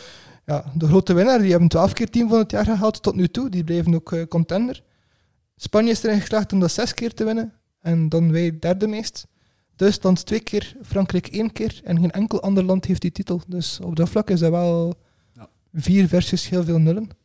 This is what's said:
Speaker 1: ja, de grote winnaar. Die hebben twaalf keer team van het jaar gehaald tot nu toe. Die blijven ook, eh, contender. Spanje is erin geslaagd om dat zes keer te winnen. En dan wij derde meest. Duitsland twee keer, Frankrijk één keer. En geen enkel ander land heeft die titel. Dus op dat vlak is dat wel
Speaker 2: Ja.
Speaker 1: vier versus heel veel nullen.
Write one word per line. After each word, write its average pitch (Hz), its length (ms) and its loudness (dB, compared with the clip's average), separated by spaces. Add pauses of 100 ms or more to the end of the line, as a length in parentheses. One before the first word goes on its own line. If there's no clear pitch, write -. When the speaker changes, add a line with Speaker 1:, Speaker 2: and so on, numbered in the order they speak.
(460)
Speaker 1:
ja, 147 300 -6
de 160 120 0
grote 185 260 4
winnaar. 220 260 4
Die 190 120 4
hebben 175 180 6
twaalf 180 240 2
keer - 160 -2
team 233 200 2
van 226 100 4
het 214 120 0
jaar 208 140 0
gehaald 214 380 0
tot - 120 0
nu 180 120 2
toe. 254 220 -4
Die 180 140 -4
blijven 170 320 0
ook, - 180 -6
eh, 165 140 -4
contender. 190 560 -2 (720)
Spanje 220 360 0
is 208 120 -2
erin 214 160 2
geslaagd 208 340 -2
om 190 60 4
dat 175 120 2
zes 233 220 -4
keer 233 200 -6
te 220 100 -4
winnen. 226 300 -4 (260)
En 165 300 0
dan 165 220 2
wij 165 280 -2
derde 185 280 -2
meest. 214 400 -8 (480)
Duitsland 190 500 2
twee 220 140 -2
keer, - 440 -8
Frankrijk 185 440 -2
één 220 240 -4
keer. - 320 -6
En 170 160 0
geen 170 120 2
enkel 208 300 -2
ander 196 220 0
land 185 220 0
heeft 185 160 -2
die 180 100 -2
titel. 175 360 -6
Dus 180 360 -8
op 175 120 -6
dat 165 140 0
vlak 214 200 -2
is 185 100 0
dat 160 120 2
wel 170 420 0 (400)
Speaker 2:
Ja. 113 160 -20 (240)
Speaker 1:
vier 180 340 4
versus 180 420 0
heel 180 140 0
veel 165 160 2
nullen. 180 300 2 (160)